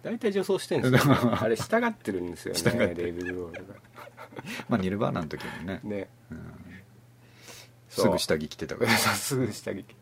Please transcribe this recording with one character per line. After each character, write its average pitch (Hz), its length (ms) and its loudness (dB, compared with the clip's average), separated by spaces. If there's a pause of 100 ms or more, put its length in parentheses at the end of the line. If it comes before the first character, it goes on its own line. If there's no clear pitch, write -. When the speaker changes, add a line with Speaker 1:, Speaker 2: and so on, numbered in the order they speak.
Speaker 1:
大 208 140 -4
体 214 160 0
女 190 100 2
装 185 140 2
し - 100 -4
て 175 100 2
ん 123 40 4
で 127 160 6
す 131 100 6
よ。 139 60 8
Speaker 2:
<laughs> 117 260 4
Speaker 1:
あ - 80 2
れ、 113 80 4
従 233 300 2
っ 226 80 0
て - 180 -4
る 92 100 -2
ん 87 100 -4
で 85 60 -8
す - 100 -10
よ 98 80 -4
ね、 87 40 0
Speaker 2:
従 - 100 4
っ - 40 6
て 113 140 4
る。 87 80 -2
Speaker 1:
デ 87 140 -2
イ - 20 -4
ブ・ 87 120 -6
グ 90 100 -4
ロ 90 160 -6
ー 87 100 -12
ル 92 80 -14
が。 98 80 -16 (500)
Speaker 2:
<laughs> - 420 -10
ま 123 100 4
あ、 98 40 2
ニ 92 80 0
ル 98 80 0
バ 123 120 0
ー - 20 0
ナ 107 100 -2
の 78 60 -4
時 - 180 -8
も - 60 -8 (120)
ね。 92 200 -6
Speaker 1:
ね。 101 260 -6 (220)
Speaker 2:
う - 20 -10
ん。 80 40 -10 (1500)
Speaker 1:
そ - 160 -2
う。 - 20 6
Speaker 2:
す 110 40 6
ぐ 80 80 4
下 - 220 0
着 78 100 -6
着 - 60 -12
て - 100 -6
た - 120 -8
か - 80 2
ら。 113 80 2
Speaker 1:
<laughs> 110 40 6
そ 107 140 4
う、 - 20 2
す - 220 -2
ぐ 123 180 0
下 - 220 -8
着。 - 20 -8
Speaker 2:
う - 40 -8
ん。 - 40 -16 (160)